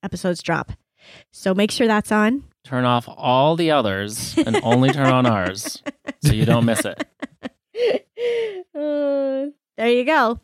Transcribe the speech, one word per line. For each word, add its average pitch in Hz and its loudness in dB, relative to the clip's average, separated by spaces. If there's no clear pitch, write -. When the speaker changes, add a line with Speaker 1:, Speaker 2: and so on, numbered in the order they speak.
Speaker 1:
episodes 180 -4
drop. - -4
So - -2
make 202 2
sure - 0
that's 214 0
on. 220 2
Speaker 2:
Turn 127 -2
off 123 2
all 135 2
the 165 0
others 107 -2
and 180 2
only 123 4
turn 135 2
on 127 4
ours 95 -2
so 147 4
you 110 2
don't 117 2
miss 113 0
it. - -8
Speaker 1:
<laughs> 466 0
Uh, 285 -2
there 226 0
you 247 2
go. 254 0